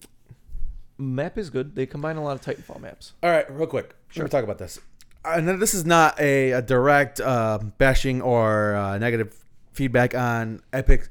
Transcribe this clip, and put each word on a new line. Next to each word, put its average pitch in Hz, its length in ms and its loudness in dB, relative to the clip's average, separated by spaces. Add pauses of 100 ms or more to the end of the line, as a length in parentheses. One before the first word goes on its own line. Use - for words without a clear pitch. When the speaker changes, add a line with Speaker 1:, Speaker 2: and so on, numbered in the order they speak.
(1000)
Speaker 1:
map 135 400 -6
is 190 120 -6
good. 131 240 -6
They 131 120 -4
combine 151 300 -8
a 156 60 -8
lot 143 120 -6
of 131 60 -12 (160)
Titanfall - 240 -18
maps. - 320 -20 (100)
Speaker 2:
All 175 80 2
right, 160 200 2
real 151 160 -4
quick. - 280 -6 (140)
Speaker 1:
Sure. - 160 -8
Speaker 2:
Let - 80 -8
me 147 60 2
talk 120 60 0
about 104 140 -6
this. 90 200 -14 (460)
And 160 220 -2
then 185 140 0
this 208 140 0
is 175 100 -2
not 165 360 4
a, 139 320 2
a 127 100 0
direct, 131 580 2
uh, 113 380 0 (200)
bashing 131 440 2
or, 107 520 2
uh, 101 240 -2
negative 113 460 -4 (280)
feedback 123 420 0
on 117 460 -4 (120)
Epic, - 380 6